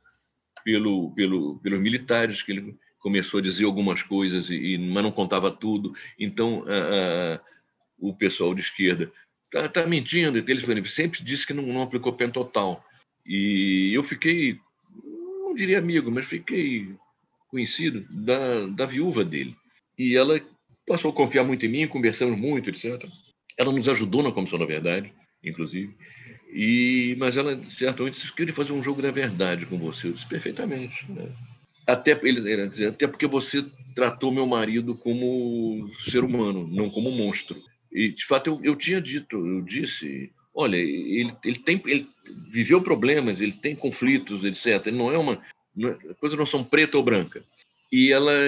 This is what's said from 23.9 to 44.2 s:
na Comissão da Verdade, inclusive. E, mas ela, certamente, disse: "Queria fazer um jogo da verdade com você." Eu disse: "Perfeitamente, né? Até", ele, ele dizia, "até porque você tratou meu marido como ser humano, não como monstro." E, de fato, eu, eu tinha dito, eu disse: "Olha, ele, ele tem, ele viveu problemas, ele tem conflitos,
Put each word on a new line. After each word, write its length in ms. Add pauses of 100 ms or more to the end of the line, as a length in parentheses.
na 100
Comissão 260
da 60
Verdade, 480 (300)
inclusive. 520 (560)
E, 680
mas 180
ela, 340
certamente, 440
disse: 180
"Queria 220
fazer 180
um 100
jogo 200
da 80
verdade 560
com 100
você." 300
Eu 60
disse: 140
"Perfeitamente, 840
né? 180 (580)
Até", 360
ele, 280
ele 180
dizia, 200
"até 180
porque 200
você 380 (300)
tratou 380
meu 140
marido 480
como 960 (220)
ser 140
humano, 420
não 240
como 200
monstro." 520 (300)
E, 160
de 160
fato, 240
eu, 160
eu 120
tinha 240
dito, 360
eu 240
disse: 720 (220)
"Olha, 220
ele, 560 (120)
ele 140
tem, 280
ele 220 (420)
viveu 320
problemas, 580
ele 120
tem 240
conflitos, 680